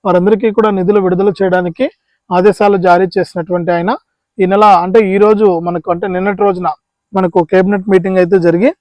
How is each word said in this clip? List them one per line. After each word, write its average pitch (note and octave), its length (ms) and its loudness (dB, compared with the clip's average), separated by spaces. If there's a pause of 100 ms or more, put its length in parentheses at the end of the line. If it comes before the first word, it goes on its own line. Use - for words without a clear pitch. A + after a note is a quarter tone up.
వారందరికీ G3 520 0
కూడా A3 200 0
నిధులు G3 280 0
విడుదల F#3 320 0
చేయడానికి F#3 480 -2 (440)
ఆదేశాలు G3 560 2
జారీ F3+ 200 4 (100)
చేసినటువంటి F3 600 -4
ఆయన F3 160 -2 (460)
ఈ F#3+ 140 0
నెల, G#3 140 4 (180)
అంటే F#3 160 2 (140)
ఈ - 100 -2
రోజు G#3+ 240 2 (180)
మనకు, F3 280 -6
అంటే F#3 200 -6
నిన్నటి F#3+ 300 -4
రోజున F3+ 260 -2 (440)
మనకు F#3 280 0 (100)
కేబినెట్ F#3+ 420 0
మీటింగ్ F#3 280 0
అయితే F3+ 240 2
జరిగి F3 240 2 (120)